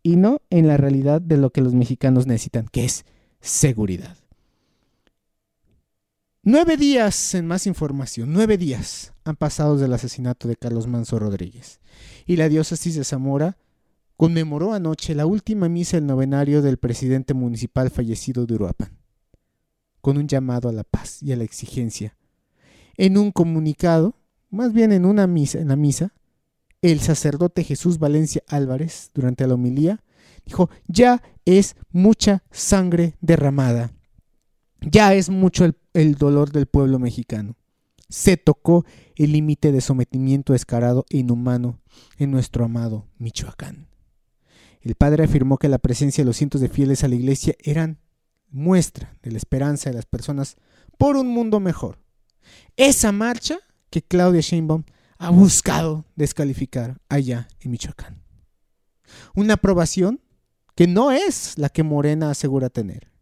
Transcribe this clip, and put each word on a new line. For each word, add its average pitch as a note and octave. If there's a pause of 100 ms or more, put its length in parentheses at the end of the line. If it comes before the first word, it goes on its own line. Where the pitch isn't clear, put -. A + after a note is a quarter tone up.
y E3+
no G#3+
en E3
la D3
realidad C#3
de E3
lo C3+
que -
los B2+
mexicanos B2+
necesitan, A#2
que A#2+
es - (380)
seguridad. G#2+ (2250)
Nueve D#4
días C4
en E3+
Más F3
Información, C#3
nueve G#3
días - (140)
han D#3
pasado D3+
desde C#3
el B2
asesinato B2
de A#2
Carlos A#2
Manso A#2
Rodríguez. G#2 (440)
Y F3
la D#3+
diócesis D#3+
de C#3+
Zamora C#3 (580)
conmemoró D#3+
anoche E3
la D3
última G3+
misa E3+
del D3
novenario C#3
del C3+
presidente C3
municipal B2
fallecido A#2+
de A2+
Uruapan, G2+ (1000)
con C#3
un C#3+
llamado B2+
a A2+
la G#2+
paz -
y C#3
a -
la A#2
exigencia. A2+ (800)
En F#3+
un G#3
comunicado, E3 (340)
más A3+
bien A3
en F3+
una G3+
misa, D#3
en D#3+
la C3+
misa, D3+ (680)
el D#3+
sacerdote D#3+
Jesús D#3+
Valencia D3+
Álvarez, C#3+
durante B2+
la B2+
homilía, C#3 (440)
dijo, - (180)
"Ya A#3+ (220)
es F#3+ (160)
mucha G3 (100)
sangre E3+
derramada. C#3 (880)
Ya G3
es F#3+
mucho F#3
el, D#3+ (180)
el D3+
dolor C#3+
del C#3+
pueblo C3+
mexicano. A2+ (500)
Se -
tocó E3 (320)
el D3+
límite D3+
de C3
sometimiento C3
descarado A#2+
e D3+
inhumano B2 (360)
en C#3+
nuestro B2
amado A#2
Michoacán". - (880)
El A2+
padre D3+
afirmó C3+
que D3+
la C3+
presencia C#3+
de B2+
los A#2
cientos C#3+
de B2
fieles C#3
a C#3
la B2
iglesia C3+
eran D#3+ (500)
muestra E3
de A#2
la A2
esperanza C#3
de A#2+
las A#2
personas C#3 (420)
por C#4
un C4
mundo A3+
mejor. - (800)
Esa C4
marcha A#3 (300)
que D#3+
Claudia F3+
Sheinbaum D#3+ (360)
ha F3
buscado E3 (100)
descalificar C#3
allá B2 (100)
en C3
Michoacán. - (1120)
Una G#3
aprobación F#3+ (540)
que F3
no A3+
es F4
la C#3+
que D#3+
Morena D3+
asegura C3+
tener. - (100)